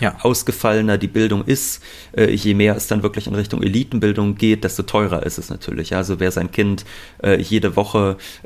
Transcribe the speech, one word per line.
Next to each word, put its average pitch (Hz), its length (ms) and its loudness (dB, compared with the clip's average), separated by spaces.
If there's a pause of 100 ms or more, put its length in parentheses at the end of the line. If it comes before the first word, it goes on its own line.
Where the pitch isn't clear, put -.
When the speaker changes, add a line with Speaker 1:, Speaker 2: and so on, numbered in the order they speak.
Speaker 1:
Ja. 107 200 -2
Speaker 2:
ausgefallener 110 760 2
die 101 100 -2
Bildung 104 380 0
ist, - 360 -2 (360)
äh, 107 140 4
je 101 220 2
mehr 104 220 4
es - 120 -6
dann 107 140 0
wirklich 104 240 -2
in 107 80 -4
Richtung 104 300 -2
Elitenbildung 104 720 0
geht, 107 300 2
desto 98 180 -4
teurer 98 420 0
ist - 120 -6
es - 120 -10
natürlich. - 460 -6
Also 92 240 -2
wer 92 120 2
sein 87 200 -2
Kind, 101 320 0 (400)
äh, 95 180 4
jede 101 360 0
Woche, 101 400 0 (280)